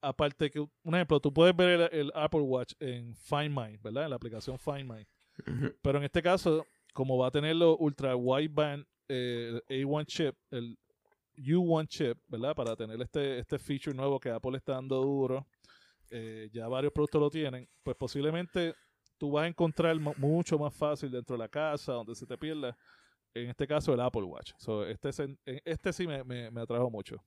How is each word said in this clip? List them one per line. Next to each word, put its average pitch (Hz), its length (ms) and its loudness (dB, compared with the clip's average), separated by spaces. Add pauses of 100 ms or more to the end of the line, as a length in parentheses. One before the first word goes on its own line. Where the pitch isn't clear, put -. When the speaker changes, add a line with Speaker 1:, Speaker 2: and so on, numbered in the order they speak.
Speaker 1:
aparte 147 500 0
que, 151 100 -6
un 165 340 -4
ejemplo, 160 260 4
tú 143 140 2
puedes 170 200 10
ver 175 260 6 (120)
el, 160 80 0
el 147 140 -2
Apple 156 260 2
Watch 131 380 0
en 120 380 -8
Find 147 340 -2
My, 113 280 -4
¿verdad? 113 260 -4
En 156 60 -6
la 127 60 -6
aplicación 117 420 -8
Find 139 320 -6
My. 110 160 -14 (460)
Speaker 2:
Ujú. 131 300 -2
Speaker 1:
Pero 143 160 4
en 143 60 0
este 165 180 0
caso, 170 420 4 (300)
como 131 240 2
va 127 80 4
a 131 60 2
tener 151 240 2
los 165 220 8
ultra 143 380 0
wideband, 143 720 0 (220)
eh, 120 600 -4
el 135 160 -2
A 139 40 -2
one 147 180 0
chip, 151 280 -2 (180)
el 120 260 -8 (760)
U 170 220 4
one 156 120 -2
chip, 127 280 -2 (120)
¿verdad? 127 260 -4
Para 117 220 -4
tener 110 260 -8
este, 139 380 -4
este 135 180 -6
feature 139 380 -6
nuevo 135 240 0
que 127 100 -6
Apple 127 260 -4
está 135 180 -4
dando 131 280 -2
duro, 135 440 0 (640)
eh, 110 420 -12
ya 113 160 -8
varios 135 240 0
productos 151 280 2
lo 147 100 4
tienen, 135 380 -6 (140)
pues 127 140 -4
posiblemente 165 800 -2 (440)
tú 143 140 -4
vas 147 120 2
a 170 40 0
encontrar 165 500 2
mu-, 151 200 -2
mucho 160 400 2
más 147 140 0
fácil 147 380 -2
dentro 123 260 -6
de 117 40 -4
la 110 80 -6
casa, 147 460 -2
donde 117 200 -6
se 123 120 -14
te 123 120 -10
pierda, 151 380 -4 (580)
en 120 160 -6
este 131 160 -2
caso 151 260 2
el 120 80 4
Apple 123 220 0
Watch. 85 340 -10
So, 104 300 -4
este, 110 260 -6
se-, 151 120 -4
en-, 139 140 -10 (260)
este 165 280 -4
sí 180 140 -4
me, 143 160 -6
me, 123 300 -10
me 117 80 -8
atrajo 120 300 0
mucho. 104 260 -10 (100)